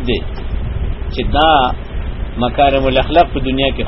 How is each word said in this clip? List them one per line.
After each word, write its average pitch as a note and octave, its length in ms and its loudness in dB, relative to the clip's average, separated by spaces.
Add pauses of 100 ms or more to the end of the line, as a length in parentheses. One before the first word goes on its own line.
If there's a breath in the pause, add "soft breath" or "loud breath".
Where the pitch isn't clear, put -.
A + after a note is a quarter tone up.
دی، A2+ 120 0 (960)
چې B2+ 80 -4 (100)
دا D#3 180 4 (920)
مکارم C3+ 420 2
الاخلاق C3+ 480 4
په C#3 80 -2
دنیا C3 360 0
کې A#2 120 -2